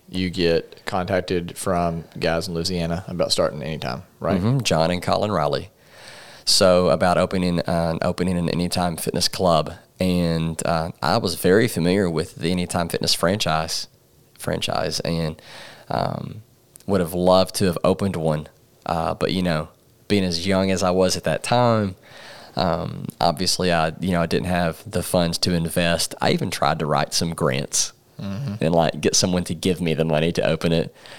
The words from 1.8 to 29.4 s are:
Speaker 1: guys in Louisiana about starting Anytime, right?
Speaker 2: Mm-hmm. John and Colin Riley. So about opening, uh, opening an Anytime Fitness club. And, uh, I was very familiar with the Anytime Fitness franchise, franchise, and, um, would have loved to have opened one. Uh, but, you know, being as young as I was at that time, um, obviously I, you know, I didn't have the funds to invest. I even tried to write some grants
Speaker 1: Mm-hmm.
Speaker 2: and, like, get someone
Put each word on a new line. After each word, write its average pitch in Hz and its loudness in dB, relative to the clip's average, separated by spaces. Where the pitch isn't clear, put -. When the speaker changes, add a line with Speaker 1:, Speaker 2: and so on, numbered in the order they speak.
Speaker 1:
guys 82 -2
in 85 -8
Louisiana 85 -4
about 87 -2
starting 76 0
Anytime, 69 -8
right? 87 0
Speaker 2:
Mm-hmm. 123 2
John 82 2
and 90 -2
Colin 95 0
Riley. 73 -2
So 90 6
about 85 4
opening, 90 0
uh, 85 0
opening 87 0
an 85 0
Anytime 87 0
Fitness - -2
club. 82 2
And, 82 0
uh, 82 0
I 85 2
was 98 -2
very 98 4
familiar 90 2
with 80 -4
the 85 0
Anytime 87 -2
Fitness - -2
franchise, 82 0
franchise, - -4
and, 82 -2
um, 50 -4
would 95 2
have 85 -2
loved 90 4
to 104 0
have 87 2
opened 95 2
one. 78 -2
Uh, 82 -2
but, - 0
you 92 0
know, 78 0
being 101 2
as 87 -2
young 95 2
as 92 0
I 90 4
was 92 2
at 87 -8
that - 0
time, 113 2
um, 85 -2
obviously 87 2
I, 80 2
you 90 -2
know, 85 2
I 85 0
didn't 80 0
have 87 -2
the 90 -4
funds 85 0
to 92 0
invest. 85 0
I - 2
even 127 0
tried 76 0
to 80 -2
write 73 0
some 85 -2
grants - -2
Speaker 1:
Mm-hmm. 104 -6
Speaker 2:
and, 85 2
like, 78 2
get - 2
someone 90 2